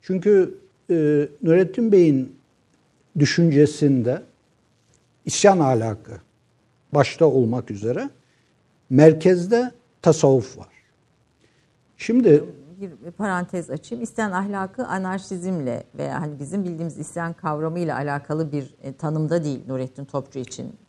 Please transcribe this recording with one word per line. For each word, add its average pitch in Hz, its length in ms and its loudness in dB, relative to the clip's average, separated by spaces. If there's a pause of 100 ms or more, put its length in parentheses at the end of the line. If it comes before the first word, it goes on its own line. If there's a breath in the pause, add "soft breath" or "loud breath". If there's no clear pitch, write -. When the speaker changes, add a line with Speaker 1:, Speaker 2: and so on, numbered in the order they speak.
Speaker 1:
Çünkü, 185 520 2 (360)
e, 147 380 2 (140)
Nurettin 185 500 2
Bey'in 147 440 4 (800)
düşüncesinde 143 1040 2 (1000)
isyan 196 340 4
ahlakı 113 640 -2 (720)
başta 151 340 2
olmak 123 440 0
üzere 123 400 -6 (800)
merkezde 180 840 4 (300)
tasavvuf 135 560 2
var. - 100 -20 (1300)
Şimdi 214 480 4 (360)
Speaker 2:
Bir 175 300 -16
parantez 180 600 -6
açayım. 233 340 -12
İsyan 214 280 -6
ahlakı 196 540 -8
anarşizmle 185 1000 -6 (100)
veya 143 260 -8
hani 147 180 -10
bizim 165 260 -8
bildiğimiz 165 340 -10
isyan 165 340 -10
kavramıyla 160 640 -6
alakalı 143 560 -6
bir, 139 300 -10
e, 139 100 -14
tanımda 156 520 -4
değil 147 240 -6
Nurettin 131 360 -10
Topçu 139 340 -10
için. 120 340 -14 (160)